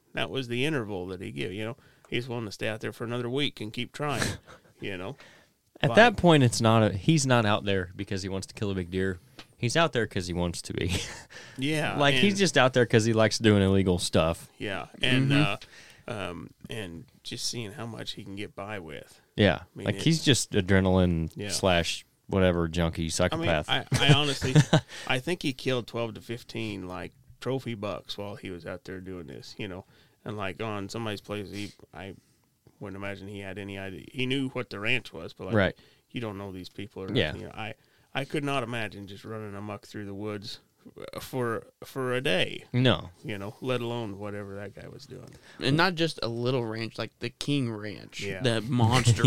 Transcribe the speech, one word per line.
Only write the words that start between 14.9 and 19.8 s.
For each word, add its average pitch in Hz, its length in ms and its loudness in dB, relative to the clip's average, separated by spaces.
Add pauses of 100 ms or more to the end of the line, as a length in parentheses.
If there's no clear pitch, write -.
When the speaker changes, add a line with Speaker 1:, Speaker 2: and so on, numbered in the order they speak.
Speaker 1:
and, 131 300 4
Speaker 3:
Mm-hmm. 143 100 6
Speaker 1:
uh, 101 140 0 (720)
um, 85 200 -12 (200)
and 95 340 -10 (200)
just - 220 -8
seeing 113 260 -6
how 110 120 -10
much 117 280 -10
he 107 120 -14
can 98 120 -12
get 101 180 -10
by 101 240 -8
with. 73 420 -14 (160)
Speaker 2:
Yeah, 95 200 6
Speaker 1:
I - 80 -10 (100)
mean, 101 120 -10